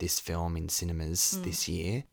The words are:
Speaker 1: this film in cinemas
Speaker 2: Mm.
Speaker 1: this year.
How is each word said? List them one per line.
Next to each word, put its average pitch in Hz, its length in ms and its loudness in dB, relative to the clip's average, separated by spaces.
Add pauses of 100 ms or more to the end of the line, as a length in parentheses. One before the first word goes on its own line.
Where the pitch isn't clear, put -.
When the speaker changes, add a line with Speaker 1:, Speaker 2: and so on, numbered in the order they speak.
Speaker 1:
this - 200 2
film 85 340 0
in 82 140 -2
cinemas 85 720 0
Speaker 2:
Mm. 180 60 -4
Speaker 1:
this - 220 -2
year. 87 460 0